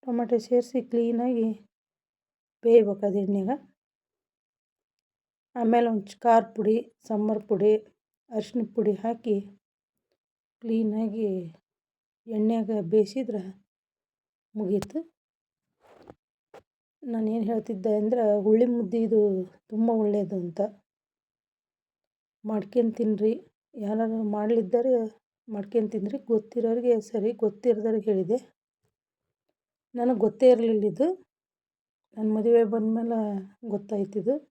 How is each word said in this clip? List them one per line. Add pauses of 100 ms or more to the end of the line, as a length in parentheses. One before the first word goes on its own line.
ಟೊಮೆಟೊ
ಸೇರಿಸಿ
ಕ್ಲೀನಾಗಿ (1120)
ಬೇಯ್ಬೇಕು
ಅದು
ಎಣ್ಣೆಗೆ. (1800)
ಆಮೇಲೆ
ಒಂಚೂರು
ಖಾರ (120)
ಪುಡಿ, (120)
ಸಾಂಬಾರು
ಪುಡಿ, (540)
ಅರಿಶಿನ (140)
ಪುಡಿ
ಹಾಕಿ (1200)
ಕ್ಲೀನಾಗಿ (760)
ಎಣ್ಣೆಗೆ
ಬೇಯಿಸಿದ್ರೆ (1120)
ಮುಗೀತು. (2000)
ನಾನೇನು
ಹೇಳ್ತಿದ್ದೆ
ಅಂದ್ರೆ, (220)
ಉಳ್ಳಿ
ಮುದ್ದೆ
ಇದು (480)
ತುಂಬ
ಒಳ್ಳೆಯದು
ಅಂತ. (1800)
ಮಾಡ್ಕೊಂಡು
ತಿನ್ನಿರಿ, (420)
ಯಾರಾದ್ರು
ಮಾಡ್ಲಿದ್ದಾರೆ (560)
ಮಾಡ್ಕೊಂಡು
ತಿನ್ನಿರಿ.
ಗೊತ್ತಿರೋರಿಗೆ
ಸರಿ,
ಗೊತ್ತಿರದವ್ರಿಗೆ
ಹೇಳಿದೆ. (1600)
ನನಗೆ
ಗೊತ್ತೇ
ಇರಲಿಲ್ಲ
ಇದು. (1080)
ನನ್ನ
ಮದುವೆ
ಬಂದಮೇಲೆ (500)
ಗೊತ್ತಾಯ್ತಿದು. (160)